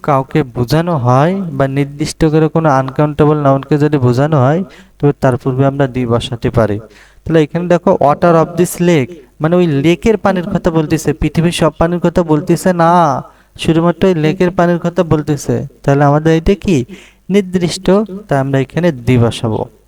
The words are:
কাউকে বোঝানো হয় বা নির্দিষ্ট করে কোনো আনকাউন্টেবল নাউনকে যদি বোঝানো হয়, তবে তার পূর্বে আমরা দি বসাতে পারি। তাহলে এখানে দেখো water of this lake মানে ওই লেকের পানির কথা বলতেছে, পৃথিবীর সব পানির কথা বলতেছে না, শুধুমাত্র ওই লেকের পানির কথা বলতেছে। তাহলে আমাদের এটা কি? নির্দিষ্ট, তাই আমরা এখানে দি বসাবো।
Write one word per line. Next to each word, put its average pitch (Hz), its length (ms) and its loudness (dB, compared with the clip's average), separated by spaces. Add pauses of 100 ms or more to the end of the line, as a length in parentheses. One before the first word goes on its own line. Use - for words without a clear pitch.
কাউকে 135 320 0 (160)
বোঝানো 156 380 -2 (120)
হয় 139 260 2 (240)
বা 135 80 0 (140)
নির্দিষ্ট 143 420 -6 (120)
করে 160 140 2 (100)
কোনো 160 120 0 (120)
আনকাউন্টেবল 151 560 0 (100)
নাউনকে 135 280 0 (100)
যদি 151 120 0 (100)
বোঝানো 139 380 0
হয়, 156 160 2 (380)
তবে 143 140 2 (100)
তার 131 200 2
পূর্বে 131 280 0
আমরা 139 240 0
দি 127 80 -2 (100)
বসাতে 117 360 -4 (100)
পারি। 104 180 2 (460)
তাহলে 160 220 0
এখানে 170 200 -4 (100)
দেখো 175 160 0 (140)
water 147 280 2 (100)
of 156 60 -2 (100)
this 175 140 0 (160)
lake 147 220 2 (320)
মানে 165 180 0
ওই 180 60 2 (180)
লেকের 185 400 2
পানির 185 300 0
কথা 180 240 0
বলতেছে, 156 320 -2 (100)
পৃথিবীর 160 400 -2
সব 156 200 2
পানির 170 260 -4
কথা 175 160 0 (100)
বলতেছে 151 380 0 (120)
না, 165 100 4 (720)
শুধুমাত্র 170 480 0
ওই 180 40 0 (100)
লেকের 180 340 0
পানির 175 280 2
কথা 175 160 -2 (100)
বলতেছে। 147 420 -2 (280)
তাহলে 139 280 2
আমাদের 151 300 2
এটা 196 140 0 (100)
কি? 190 120 2 (580)
নির্দিষ্ট, 185 520 -2 (400)
তাই 143 180 0
আমরা 135 200 -2
এখানে 170 240 -2 (180)
দি 127 180 2
বসাবো। 110 380 -2 (260)